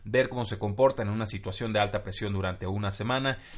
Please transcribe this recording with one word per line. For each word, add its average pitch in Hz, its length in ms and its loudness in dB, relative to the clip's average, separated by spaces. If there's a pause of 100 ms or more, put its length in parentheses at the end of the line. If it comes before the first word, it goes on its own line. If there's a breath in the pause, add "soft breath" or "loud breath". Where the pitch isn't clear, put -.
ver 123 240 4
cómo 123 160 -4
se 101 160 -4
comportan 107 480 4
en 104 60 0
una 110 140 -2
situación 110 440 -4
de 104 80 4
alta 104 240 2
presión 101 300 -4
durante 92 340 -2
una 101 240 -2
semana, 127 480 -2 (180 loud breath)